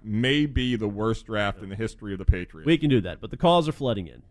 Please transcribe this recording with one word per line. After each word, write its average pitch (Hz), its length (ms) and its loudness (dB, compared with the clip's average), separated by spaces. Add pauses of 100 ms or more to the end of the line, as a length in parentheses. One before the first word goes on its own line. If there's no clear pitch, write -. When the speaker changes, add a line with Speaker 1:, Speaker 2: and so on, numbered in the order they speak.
Speaker 1:
may 127 420 2
be 127 300 0
the 107 100 -2
worst 110 400 -2
draft 104 340 -2
in 98 100 -12
the 98 40 -10
history 104 380 -8
of 92 80 -6
the 92 40 -10
Patriots. 90 440 0
Speaker 2:
We 165 100 6
can 151 100 0
do 127 120 4
that, 87 200 -6
but - 120 -12
the 131 40 -10
calls 170 320 4
are 151 40 -2
flooding 107 340 -4
in. 62 240 -20